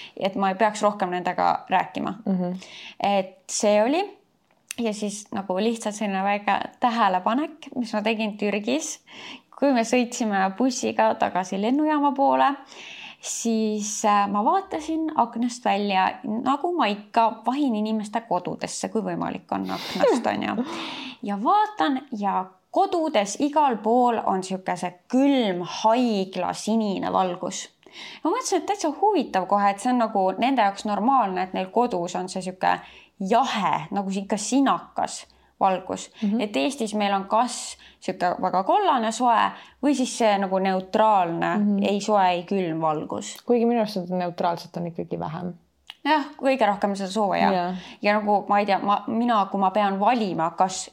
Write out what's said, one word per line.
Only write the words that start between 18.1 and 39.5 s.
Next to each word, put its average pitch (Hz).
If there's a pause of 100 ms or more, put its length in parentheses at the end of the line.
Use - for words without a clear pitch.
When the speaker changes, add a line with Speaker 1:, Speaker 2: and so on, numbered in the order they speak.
Speaker 1:
kodudesse, 180
kui 220
võimalik 170
on 190
aknast, 240
on 208
ju. 208 (580)
Ja 202
vaatan 370 (180)
ja 190 (260)
kodudes 320
igal 285
pool 233
on 190
sihuke 185
see 175 (160)
külm 247
haigla 190
sinine 185
valgus. 185 (560)
Ma 302
mõtlesin, 427
et 302
täitsa 392 (100)
huvitav 294
kohe, 202
et 196
see 247
on 247
nagu 202
nende 254
jaoks 196
normaalne, 208
et 185
neil 190
kodus 185
on 185
see 190
sihuke 180 (460)
jahe, 190
nagu 196
ikka 196
sinakas - (380)
valgus. 190 (120)
Speaker 2:
Mhm. 214
Speaker 1:
Et 214
Eestis 269
meil 202
on 196
kas 233 (240)
sihuke 180
väga 185
kollane 294
soe 226 (320)